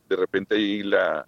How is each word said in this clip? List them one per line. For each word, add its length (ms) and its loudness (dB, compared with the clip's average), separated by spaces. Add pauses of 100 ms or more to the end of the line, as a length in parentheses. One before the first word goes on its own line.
de 80 0
repente 380 0
ahí 280 0
la, 440 0